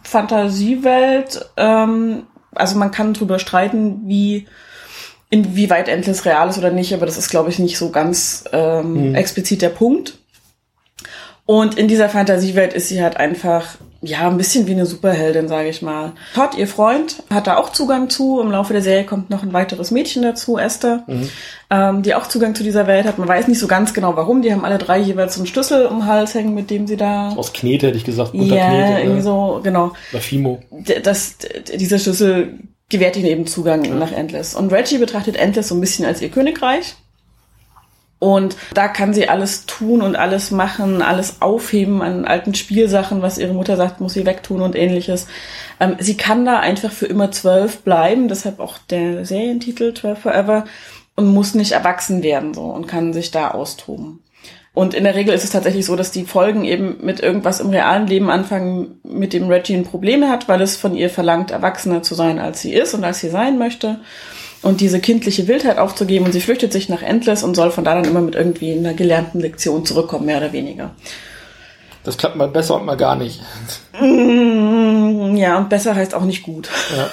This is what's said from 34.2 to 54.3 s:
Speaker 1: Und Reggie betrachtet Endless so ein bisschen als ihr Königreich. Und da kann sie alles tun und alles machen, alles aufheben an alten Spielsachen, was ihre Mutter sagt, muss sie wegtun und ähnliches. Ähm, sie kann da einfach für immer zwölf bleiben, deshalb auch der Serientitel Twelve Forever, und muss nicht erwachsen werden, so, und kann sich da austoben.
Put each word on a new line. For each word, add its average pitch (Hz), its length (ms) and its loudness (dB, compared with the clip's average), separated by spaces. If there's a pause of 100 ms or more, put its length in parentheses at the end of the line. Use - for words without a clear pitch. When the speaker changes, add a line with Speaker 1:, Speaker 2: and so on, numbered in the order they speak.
Speaker 1:
Und 196 180 0
Reggie 254 260 2
betrachtet 220 380 -2
Endless 208 320 0
so 175 60 -2
ein 175 60 2
bisschen 185 240 -2
als - 180 -2
ihr 170 60 -6
Königreich. 269 680 -2 (1200)
Und 190 380 2 (180)
da 202 140 2
kann 202 260 0
sie 208 160 2
alles 196 340 -2
tun 226 380 0
und 196 120 0
alles 190 360 0
machen, 196 500 0
alles 190 400 -2
aufheben 202 640 0
an 180 240 -4
alten 196 280 0
Spielsachen, 196 680 0
was 190 160 -2
ihre 180 160 -2
Mutter 185 220 0
sagt, 180 240 -2
muss 185 120 -4
sie 190 140 -2
wegtun 185 340 -2
und 185 160 -2
ähnliches. 180 500 0 (520)
Ähm, 185 220 2
sie 202 180 0
kann 226 260 2
da 247 140 2
einfach 202 320 -2
für - 160 -4
immer 196 240 0
zwölf 190 480 2
bleiben, 190 500 2
deshalb 196 320 -6
auch - 160 -10 (140)
der 175 340 -2
Serientitel 233 720 -2
Twelve 208 260 -6
Forever, 214 440 2 (520)
und 202 120 4
muss 196 260 4
nicht 208 180 2
erwachsen 180 500 0
werden, 151 300 0
so, 156 120 -10
und 165 240 -8
kann 165 260 -2
sich 165 160 -6
da 156 220 -2
austoben. 147 680 -10 (560)